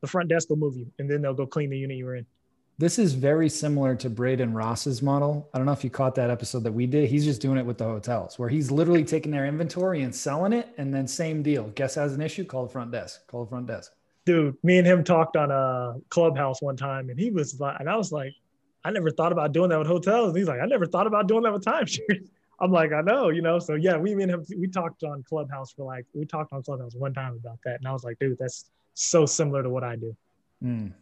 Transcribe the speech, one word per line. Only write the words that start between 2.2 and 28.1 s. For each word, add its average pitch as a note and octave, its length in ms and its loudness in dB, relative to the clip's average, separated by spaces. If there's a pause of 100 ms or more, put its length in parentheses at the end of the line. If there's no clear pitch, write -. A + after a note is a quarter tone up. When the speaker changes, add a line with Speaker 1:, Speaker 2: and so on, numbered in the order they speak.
Speaker 2:
This E3+ 200 2
is F#3 160 4
very D3 340 4
similar C#3+ 460 0
to B2 140 -4
Braden B2 440 0
Ross's A2+ 480 -2
model. C#3+ 500 0
I C3+ 60 -4
don't C3 80 2
know C#3+ 60 2
if C#3 120 -2
you C3 60 -2
caught C3 260 0
that B2 140 2
episode A#2 340 -4
that A2+ 100 -2
we A#2+ 120 0
did. C#3 240 2
He's D3 160 2
just D3 160 0
doing C3+ 160 2
it B2+ 80 -2
with A#2+ 140 -6
the A2+ 60 -2
hotels, A2 520 -4
where B2 120 -2
he's C#3 200 0
literally E3 340 4
taking D3+ 280 -2
their C#3 160 0
inventory E3 560 -2
and B2 100 -4
selling E3+ 400 -2
it, A#3 140 -2 (100)
and C#3 160 -4
then C3+ 140 -2
same D#3 340 -2
deal. C3+ 280 0
Guest C3+ 260 -2
has C#3+ 180 0
an C#3 80 -4
issue, D#3+ 240 -6
call B2+ 220 -6
the A#2+ 40 -12
front A#2+ 200 -8
desk. - 360 -10
Call A#2+ 180 -8
the G#2 40 -16
front B2 160 -8
desk. A#2 280 -10 (320)
Speaker 1:
Dude, D#3 380 4
me F3+ 140 8
and F3+ 80 8
him F3 180 6
talked E3 340 4
on D3 120 2
a B2+ 460 0 (140)
Clubhouse C#3+ 520 2
one C#3 160 -4
time, C3+ 320 -6
and B2 100 -10
he A3+ 120 0
was D3 280 -2
like, C#3 200 -4
and C#3+ 100 -6
I G3 60 0
was A3 160 -2
like, C#3 220 -6 (520)
"I E3+ 60 -2
never F3+ 180 0
thought E3 220 2
about D3+ 220 0
doing F3 160 4
that D#3+ 100 4
with D3+ 80 0
hotels." G3 420 4
And E3 80 0
he's G3 100 2
like, B2+ 120 -2
"I D#3 80 0
never A#3 180 2
thought F#3 220 2
about G#3 200 2
doing A3 160 4
that A3 100 2
with G3 120 -4
timeshares." A3 640 0 (120)
<laughs> - 180 -20
I'm F#3 120 4
like, D#3+ 220 4
"I D3+ 80 0
know, G#3+ 280 4
you E3 120 0
know." E3 160 2
So E3+ 160 -2
yeah, E3 240 4
we, F#3+ 160 0
me G3 100 0
and F#3 100 0
him, E3 120 -6 (100)
we F3+ 120 -4
talked F3+ 360 -4
on C#3+ 200 -8
Clubhouse C#3 480 -8
for, C#3+ 120 -14
like, B2+ 300 -12
we D3 140 -6
talked D#3 260 -6
on C#3 80 -8
Clubhouse B2+ 320 -8
one C3 220 -6
time C3 220 -6
about A#2 280 -14
that, B2 140 -6
and B2+ 80 -8
I C3 40 -4
was C3 120 -6
like, A#2 160 -10